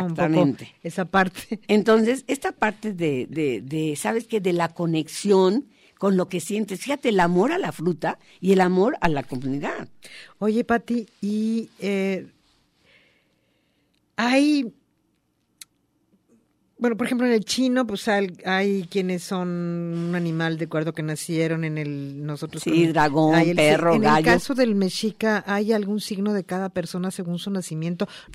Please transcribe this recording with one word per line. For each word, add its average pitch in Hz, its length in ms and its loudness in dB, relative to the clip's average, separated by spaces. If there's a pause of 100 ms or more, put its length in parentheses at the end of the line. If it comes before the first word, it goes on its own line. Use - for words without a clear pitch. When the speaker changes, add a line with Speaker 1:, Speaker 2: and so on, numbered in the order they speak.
Speaker 1:
Un 165 100 -4
poco 180 80 0
Speaker 2:
Exactamente. 156 580 2
Speaker 1:
esa 175 240 -6
parte. 190 600 -2
Speaker 2:
Entonces, 220 600 4
esta 285 260 -2
parte 214 400 -4
de, 147 360 -2
de, 135 320 -2
de, 151 340 -4
¿sabes 220 300 -4
qué? 220 160 -4
De 185 120 0
la 170 160 0
conexión 185 1000 2 (320)
con 190 180 2
lo 180 100 0
que 180 120 -6
sientes. 202 420 -6
Fíjate, 277 280 -2
el 196 100 2
amor 180 320 4
a 359 80 -2
la 214 120 -4
fruta 160 460 -4 (240)
y 190 120 4
el 185 80 4
amor 185 380 2
a 170 100 0
la 143 120 -2
comunidad. 135 680 -6 (520)
Speaker 1:
Oye, 220 240 0
Pati, 233 420 -2 (160)
y, 214 560 -4
eh, 190 500 -4 (1900)
hay 269 580 2 (2000)
bueno, 233 140 0
por 240 100 -2
ejemplo, 247 180 0
en 247 60 4
el 220 140 2
chino, 254 420 0
pues, 208 220 -6
al-, 202 340 0
hay 190 480 0
quienes 185 320 -2
son 180 240 -4
un 170 680 -4
animal 165 420 -2
de 165 80 -4
acuerdo 160 260 -4
que 165 100 -8
nacieron 160 600 -2
en 156 140 -4
el, 143 480 -8
nosotros 151 360 -8
Speaker 2:
Sí, 160 100 -2
Speaker 1:
con 160 80 4
el, 165 120 4
Speaker 2:
dragón, 156 440 4
Speaker 1:
hay 170 160 4
el, 175 40 0
Speaker 2:
perro, 160 400 4
Speaker 1:
en - 60 2
Speaker 2:
gallo. 151 160 4
Speaker 1:
el 160 80 2
caso 180 280 2
del 233 220 2
mexica, 202 720 -2
¿hay 208 240 0
algún 208 300 0
signo 208 320 -2
de 190 100 -2
cada 185 240 -4
persona 180 420 -6
según 175 300 -6
su 202 120 -8
nacimiento? 170 580 -4 (260)